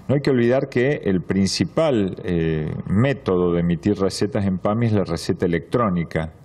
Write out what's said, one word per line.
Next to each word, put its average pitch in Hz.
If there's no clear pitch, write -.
No 131
hay 147
que 143
olvidar 127
que 117
el 92
principal, 98
eh, 80
método 95
de 85
emitir 87
recetas 98
en 95
pami 110
es 107
la 101
receta 85
electrónica 85